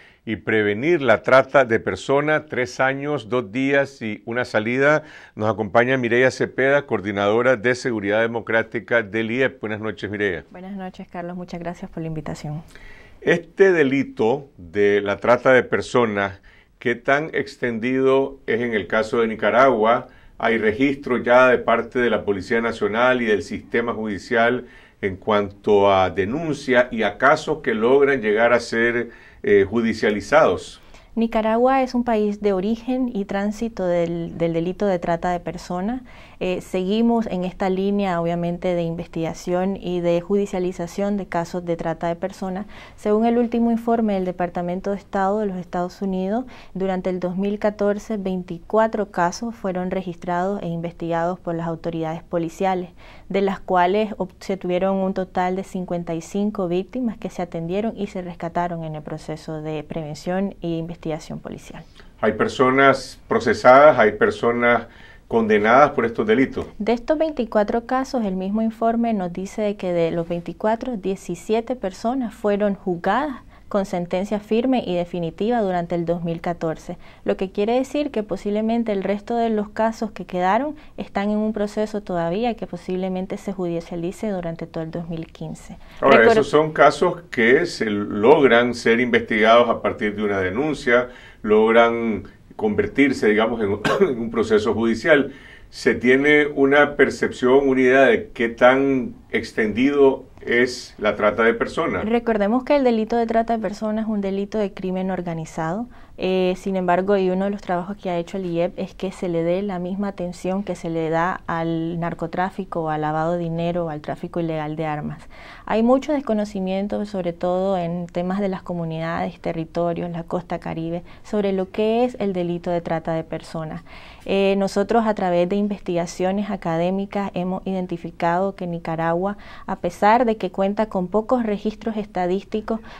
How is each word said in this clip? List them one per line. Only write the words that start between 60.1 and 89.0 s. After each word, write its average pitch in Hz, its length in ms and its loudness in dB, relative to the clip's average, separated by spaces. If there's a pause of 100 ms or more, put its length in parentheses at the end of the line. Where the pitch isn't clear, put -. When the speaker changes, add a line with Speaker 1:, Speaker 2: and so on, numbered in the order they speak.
Speaker 2:
e 175 60 -4
investigación 165 680 -8
policial. - 460 -14 (360)
Speaker 1:
¿Hay 113 120 2
personas 131 960 4
procesadas? 127 720 8
¿Hay 107 140 6
personas 120 720 2 (400)
condenadas 113 640 6
por 117 140 0
estos 113 220 -2
delitos? 123 380 2 (120)
Speaker 2:
De 214 140 -2
estos 247 260 0
veinticuatro 233 680 -2
casos, 254 400 -2
el 190 100 -2
mismo 196 260 -2
informe 226 520 0
nos 180 180 -2
dice 190 300 -8
de 208 160 -2
que 180 160 -4
de 165 180 2
los 170 160 -4
veinticuatro, 214 680 -4
diecisiete 202 800 -4
personas 226 560 -4
fueron 202 420 0
juzgadas 208 640 -2 (320)
con 202 160 -2
sentencia 190 560 -4
firme 247 440 0
y 180 100 -2
definitiva 175 640 -2
durante 180 340 -2
el 170 80 0
dos 170 180 -2
mil 165 200 -4
catorce, 170 560 -6 (260)
lo 202 140 -2
que 190 140 -4
quiere 208 240 0
decir 277 360 -2
que 220 100 -2
posiblemente 220 720 -2
el 196 100 -2
resto 202 360 -4
de 233 120 0
los 208 200 -2
casos 220 420 -2
que 185 140 -12
quedaron 208 500 0 (220)
están 202 320 -6
en 214 80 -2
un 214 160 -2
proceso 214 480 -4
todavía 190 540 -2
que 196 120 -10
posiblemente 185 720 -6
se 202 160 -8
judicialice 175 760 -6
durante 170 400 -6
todo 165 160 -8
el 160 80 -10
dos 170 160 -8
mil 165 200 -8
quince. - 500 -14 (240)
Speaker 1:
Ahora, 135 160 6
Speaker 2:
Recuer- 117 160 4
Speaker 1:
esos - 160 0
son 156 240 2
casos 170 480 4 (100)
que 123 340 2
se - 200 -6
logran 113 880 4
ser 117 260 2
investigados 117 680 4